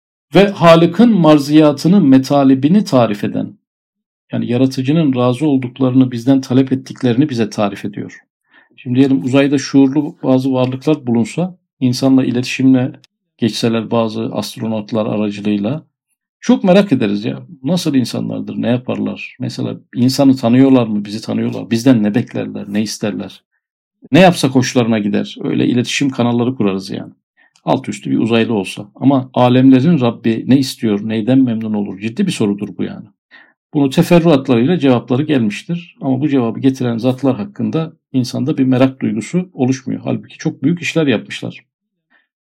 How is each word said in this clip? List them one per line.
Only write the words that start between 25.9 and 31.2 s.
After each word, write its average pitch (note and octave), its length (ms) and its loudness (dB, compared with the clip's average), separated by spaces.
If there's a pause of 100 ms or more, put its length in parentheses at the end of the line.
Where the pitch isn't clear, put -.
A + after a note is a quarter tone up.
kanalları A#2+ 460 -2
kurarız F#2+ 340 -4
yani. - 240 -12 (500)
Alt - 260 -2
üstü - 220 -8
bir C3+ 60 0
uzaylı A#2 360 0
olsa. G2+ 420 -6
Ama C3 380 0
alemlerin B2+ 680 4
Rabbi A2+ 460 -2
ne C3 100 6
istiyor, A#2 460 -2
neyden A2+ 400 0